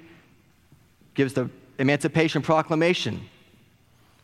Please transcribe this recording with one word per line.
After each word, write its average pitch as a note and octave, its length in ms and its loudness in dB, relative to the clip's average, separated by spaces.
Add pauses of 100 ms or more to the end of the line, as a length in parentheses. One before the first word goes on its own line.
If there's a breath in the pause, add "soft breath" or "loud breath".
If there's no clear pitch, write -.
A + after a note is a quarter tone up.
(1120 loud breath)
gives C3+ 200 0
the B2 180 -2 (260)
Emancipation D3 640 0
Proclamation. D#3 880 0 (920 soft breath)